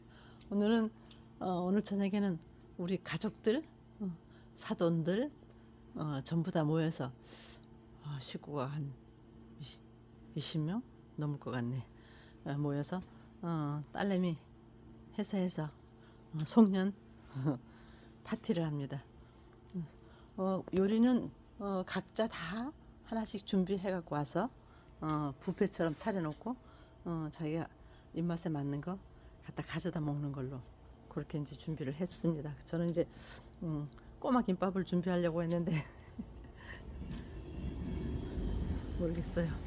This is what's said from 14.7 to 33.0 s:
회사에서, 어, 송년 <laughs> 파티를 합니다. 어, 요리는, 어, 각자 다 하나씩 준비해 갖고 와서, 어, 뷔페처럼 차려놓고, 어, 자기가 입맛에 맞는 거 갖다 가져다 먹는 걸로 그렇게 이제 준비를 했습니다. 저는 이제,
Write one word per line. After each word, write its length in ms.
회사에서, 460
어, 800
송년 480
<laughs> 260
파티를 400
합니다. 400
어, 260
요리는, 560
어, 260
각자 420
다 440
하나씩 420
준비해 460
갖고 240
와서, 340
어, 320
뷔페처럼 540
차려놓고, 580
어, 280
자기가 360
입맛에 360
맞는 320
거 180
갖다 200
가져다 360
먹는 320
걸로 300
그렇게 300
이제 160
준비를 400
했습니다. 600
저는 260
이제, 160